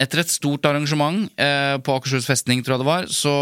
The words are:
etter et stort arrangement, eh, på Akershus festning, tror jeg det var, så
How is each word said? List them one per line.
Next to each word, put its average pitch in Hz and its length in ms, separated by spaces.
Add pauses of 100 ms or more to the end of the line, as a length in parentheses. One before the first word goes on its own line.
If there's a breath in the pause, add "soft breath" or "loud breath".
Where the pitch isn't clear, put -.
etter 147 160
et 170 100
stort 143 380
arrangement, 151 560 (100)
eh, 139 480
på 139 140
Akershus 131 320
festning, 127 340
tror 131 140
jeg 127 80
det - 20
var, 175 240
så 147 300